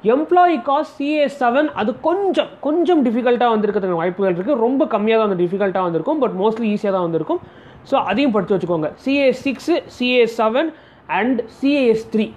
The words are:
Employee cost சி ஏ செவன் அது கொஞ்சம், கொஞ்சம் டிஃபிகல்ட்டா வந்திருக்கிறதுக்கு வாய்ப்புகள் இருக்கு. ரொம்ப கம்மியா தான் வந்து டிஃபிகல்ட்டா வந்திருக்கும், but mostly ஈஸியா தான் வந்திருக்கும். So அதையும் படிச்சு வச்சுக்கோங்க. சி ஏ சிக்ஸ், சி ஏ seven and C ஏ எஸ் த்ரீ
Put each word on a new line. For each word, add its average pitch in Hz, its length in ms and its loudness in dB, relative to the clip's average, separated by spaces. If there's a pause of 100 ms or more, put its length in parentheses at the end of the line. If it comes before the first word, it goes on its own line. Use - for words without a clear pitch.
Employee 320 580 4
cost 285 360 -2
சி 285 140 -4
ஏ 302 220 2
செவன் 262 420 0
அது 208 160 -2 (100)
கொஞ்சம், 339 480 0 (120)
கொஞ்சம் 311 420 2
டிஃபிகல்ட்டா 240 460 0
வந்திருக்கிறதுக்கு 202 520 0
வாய்ப்புகள் 185 340 0
இருக்கு. 208 200 -2 (100)
ரொம்ப 262 220 0
கம்மியா 220 300 0
தான் 220 100 2
வந்து 185 160 -2
டிஃபிகல்ட்டா 190 400 -2
வந்திருக்கும், 175 380 -2
but 196 140 0
mostly 220 380 -2
ஈஸியா 202 180 -2
தான் 185 160 0
வந்திருக்கும். 165 340 -2 (440)
So 277 180 -2
அதையும் 220 320 0
படிச்சு 196 200 0
வச்சுக்கோங்க. 170 420 -2
சி 262 180 -2
ஏ 277 120 2 (100)
சிக்ஸ், 277 360 -4 (140)
சி 247 240 -6
ஏ 247 120 4 (100)
seven 240 360 0 (400)
and 233 260 0 (200)
C 269 160 0
ஏ 285 160 2
எஸ் 220 240 0
த்ரீ 220 120 0 (140)